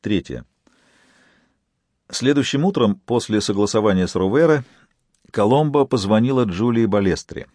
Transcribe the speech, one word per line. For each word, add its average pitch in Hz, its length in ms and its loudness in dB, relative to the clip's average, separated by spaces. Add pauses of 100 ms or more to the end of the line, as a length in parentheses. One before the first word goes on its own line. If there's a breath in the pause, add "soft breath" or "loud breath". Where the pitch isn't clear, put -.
Третье. 80 440 -4 (1600 soft breath)
Следующим 143 560 0
утром, 120 300 2
после 110 440 -2
согласования 101 680 0
с - 80 -10
Ровере, 131 480 2 (680 soft breath)
Коломбо 139 560 2
позвонила 117 580 0
Джулии 113 440 0
Балестри. 95 680 -2